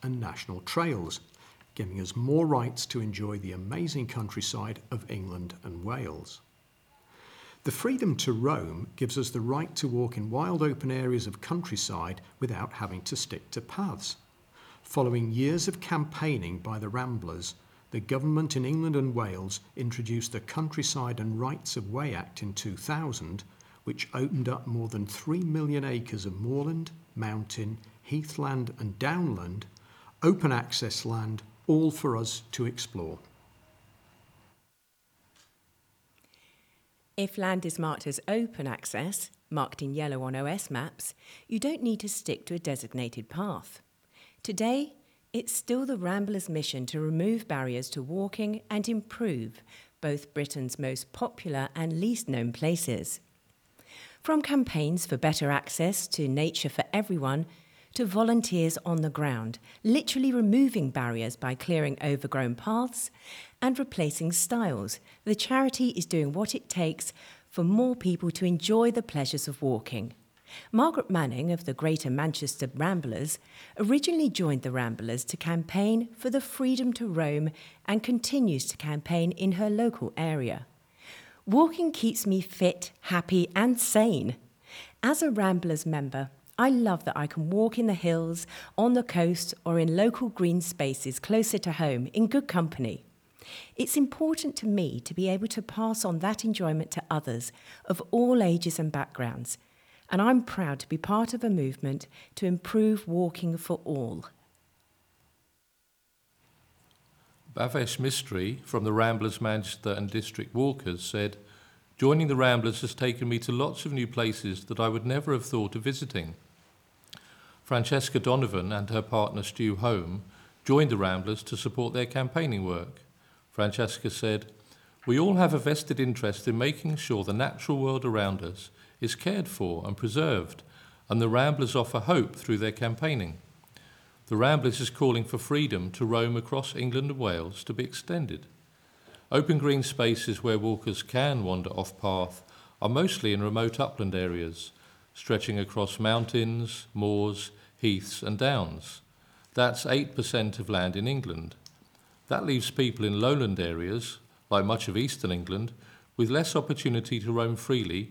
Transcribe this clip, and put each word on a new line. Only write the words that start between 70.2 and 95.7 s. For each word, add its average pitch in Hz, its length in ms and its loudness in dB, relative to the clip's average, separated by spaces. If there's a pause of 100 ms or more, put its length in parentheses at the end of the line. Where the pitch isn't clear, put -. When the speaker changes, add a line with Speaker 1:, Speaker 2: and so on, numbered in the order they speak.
Speaker 2:
Margaret 285 360 4
Manning 151 440 2
of 170 120 -2
the 135 80 -2
Greater 156 380 0
Manchester 143 640 -2
Ramblers 147 640 -2 (400)
originally 285 500 4
joined 151 340 2
the 131 100 -2
Ramblers 117 540 -2
to - 100 -8
campaign 196 800 2
for - 120 -4
the 262 120 2
freedom 254 540 0
to 233 120 -4
roam 156 440 2 (360)
and 214 160 2
continues 233 640 2
to - 100 -8
campaign 165 540 0
in 190 220 0
her 208 180 0
local 226 460 0
area. 151 500 -2 (800)
"Walking 320 460 6
keeps 226 340 0
me 190 140 4
fit, - 500 0 (120)
happy 175 520 2
and 240 260 4
sane. 202 540 4 (680)
As 294 180 4
a 311 80 4
Ramblers 185 560 2
member, 135 440 -2 (280)
I 247 100 6
love 233 360 4
that - 120 -2
I 147 120 0
can 156 200 -2
walk 220 300 2
in 233 80 4
the 208 80 4
hills, 170 500 0 (320)
on 240 180 6
the 240 100 4
coast 170 500 2 (100)
or 170 140 2
in 165 180 4
local 226 340 4
green 175 300 2
spaces 135 600 -4
closer 220 380 2
to 175 120 -2
home 147 380 2
in 220 180 4
good - 220 2
company. 160 560 0 (720)
It's 254 200 0
important 311 600 2
to 220 100 -4
me 190 320 2
to 120 160 -10
be 185 140 0
able 190 180 0
to - 160 -4
pass 220 420 -2